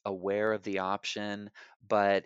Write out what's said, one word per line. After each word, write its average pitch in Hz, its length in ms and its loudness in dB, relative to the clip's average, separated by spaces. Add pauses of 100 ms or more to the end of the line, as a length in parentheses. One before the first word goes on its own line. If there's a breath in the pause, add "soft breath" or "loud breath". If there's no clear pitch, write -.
aware 101 480 0
of 104 100 -4
the 98 180 -4
option, 104 680 -6 (360 loud breath)
but 101 400 4